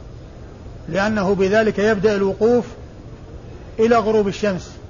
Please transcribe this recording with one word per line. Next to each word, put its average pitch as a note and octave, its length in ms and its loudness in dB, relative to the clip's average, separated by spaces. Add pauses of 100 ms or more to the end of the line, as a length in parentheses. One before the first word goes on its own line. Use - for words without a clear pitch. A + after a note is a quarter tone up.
(880)
لأنه G3 460 2
بذلك G3+ 440 4
يبدأ G#3 360 4
الوقوف G#3+ 500 2 (1120)
إلى A#3 160 6
غروب G#3+ 320 4
الشمس، F#3+ 440 -2 (180)